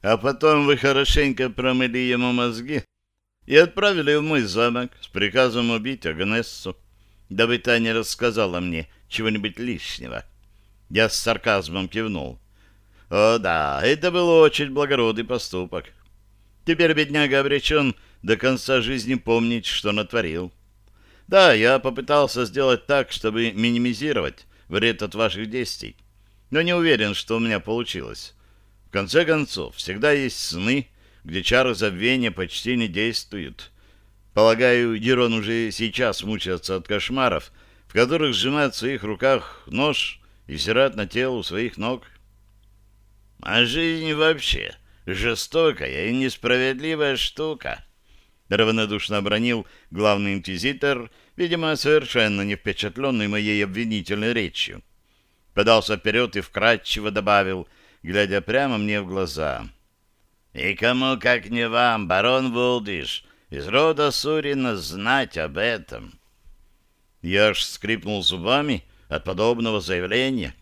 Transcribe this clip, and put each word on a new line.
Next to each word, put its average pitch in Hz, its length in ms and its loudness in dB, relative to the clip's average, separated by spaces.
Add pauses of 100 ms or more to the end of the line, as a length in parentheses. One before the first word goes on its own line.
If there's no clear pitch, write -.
А 107 160 2
потом 143 480 2
вы 139 120 4
хорошенько 135 720 2
промыли 127 480 0
ему 123 340 0
мозги 123 520 -2 (640)
и 135 100 2
отправили 170 600 4
в 151 60 2
мой 151 200 0
замок 120 500 0 (100)
с - 60 -20
приказом 117 640 2
убить 117 340 -4
Агнессу, 95 720 -4 (520)
дабы 117 280 2
та 117 220 2
не 113 120 0
рассказала 110 680 -2
мне 85 280 -4 (220)
чего-нибудь 107 480 -2
лишнего. 67 680 -8 (680)
Я 107 200 4
с - 60 -4
сарказмом 95 720 -2
кивнул. 90 520 -6 (720)
О 107 280 6
да, 78 460 0
это 151 280 2
был 175 180 2
очень 151 400 6
благородный 131 540 0
поступок. 92 640 -6 (800)
Теперь 165 280 4
бедняга 143 460 2
обречён 139 560 2 (260)
до 107 160 2
конца 131 440 0
жизни 123 340 -2
помнить, 117 500 0
что - 280 -2
натворил. 90 600 -4 (720)
Да, 185 260 8
я 117 260 6
попытался 131 640 0
сделать 127 400 0
так, 139 260 0
чтобы 110 400 -2
минимизировать 120 920 -2 (220)
вред 107 340 0
от 98 140 -8
ваших 104 340 -2
действий, 110 460 -8 (560)
но 151 100 0
не 175 120 0
уверен, 131 400 2
что 113 240 -4
у - 20 0
меня 113 200 0
получилось. 95 760 -8 (540)
В - 40 -20
конце 101 340 2
концов, 147 500 -2
всегда 113 380 -2
есть 135 260 -2
сны, 113 480 -2 (360)
где 90 200 -6
чары 123 320 2
забвения 107 560 0
почти 95 460 -4
не 117 100 0
действуют. 101 840 -6 (600)
Полагаю, 113 640 4
Дирон 120 360 2
уже 113 380 -2
сейчас 110 520 -2
мучается 92 540 -4
от 85 100 -8
кошмаров, 107 640 -2 (360)
в - 60 -20
которых 135 400 2
сжимает 135 400 0
в - 40 -10
своих 127 260 -4
руках 107 640 -2
нож - 540 -2 (260)
и 73 60 -10
взирает 110 420 2
на 101 120 -4
тело 127 280 -2
у 104 80 -6
своих 107 340 -6
ног. 117 280 -6 (1400)
А 117 240 2
жизнь 160 480 -2
вообще 151 640 0 (300)
жестокая 98 1040 -2
и 117 60 0
несправедливая 131 1040 0
штука, 143 680 -6 (640)
равнодушно 107 680 0
обронил 107 500 -2 (240)
главный 101 420 2
инквизитор, 120 800 -2 (240)
видимо, 165 400 -2
совершенно 127 680 2
не 101 120 -2
впечатлённый 107 720 -2
моей 104 360 0
обвинительной 104 720 -2
речью. 82 480 -4 (720)
Подался 107 440 2
вперёд 107 400 -2
и 98 40 -2
вкратчиво 107 720 -2
добавил — 98 560 0 (360)
глядя 98 380 0
прямо 127 360 -2
мне 104 240 -2
в 92 60 -10
глаза: 76 600 -4 (840)
«И 95 200 -4
кому, 127 460 0
как 120 300 0
не 117 180 -2
вам, 113 400 2
барон 120 460 2
Вулдиш, 113 720 -2 (260)
из 71 180 -8
рода 147 440 2
Сурина 143 640 -2
знать 101 640 -2
об 78 200 -6
этом?» 92 560 -6 (1080)
Я 101 280 4
аж - 140 -2
скрипнул 101 600 -4
зубами 113 600 0 (260)
от 76 140 -6
подобного 110 560 0
заявления. 92 840 -2